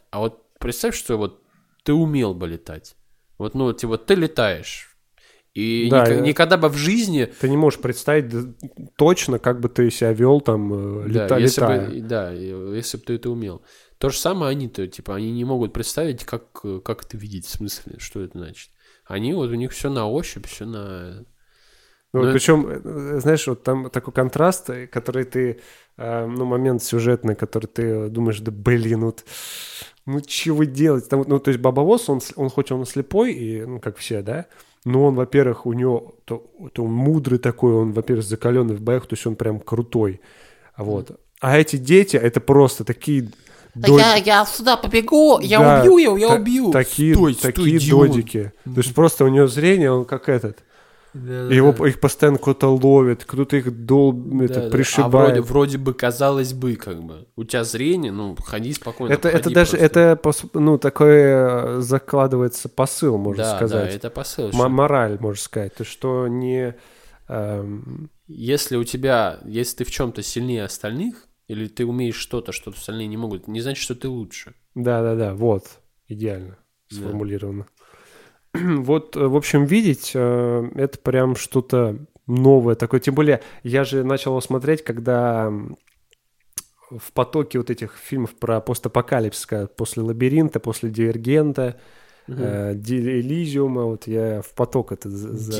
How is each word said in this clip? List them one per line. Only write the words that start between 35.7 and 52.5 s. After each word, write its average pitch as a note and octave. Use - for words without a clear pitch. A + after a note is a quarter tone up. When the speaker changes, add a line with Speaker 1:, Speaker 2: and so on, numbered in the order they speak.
Speaker 2:
него, B2
то, -
то A#2
он A2+
мудрый C3
такой, A#2+
он, A2
во-первых, A2+
закаленный A#2
в G#2
боях, A#2+
то -
есть -
он A2+
прям A2
крутой. A2+
Вот. G2+
Speaker 1:
Мгм. -
Speaker 2:
А C3+
эти D3+
дети — D#3
это A#2+
просто C#3
такие B2+
Speaker 1:
Да A#2+
Speaker 2:
дод- C#3+
Speaker 1:
я, A3
я G#3
сюда A#3+
побегу, A3+
я G#3+
Speaker 2:
Да, D3
Speaker 1:
убью F4+
его, A3+
я G#3+
Speaker 2:
та-, A#3
Speaker 1:
убью. A#3
Speaker 2:
такие, D3
Speaker 1:
Стой, D#3
стой, B2+
Speaker 2:
такие E3
Speaker 1:
идиот. D3
Speaker 2:
додики. A2+
То B2
есть A#2+
Speaker 1:
Мгм. B2
Speaker 2:
просто D#3
у -
него C#3
зрение, D3+
он B2+
как C3
этот. A2
Speaker 1:
Да, B2+
Speaker 2:
И C3
его C3+
Speaker 1:
да, A#2+
Speaker 2:
п-, D3
их C3
постоянно C#3+
кто-то C#3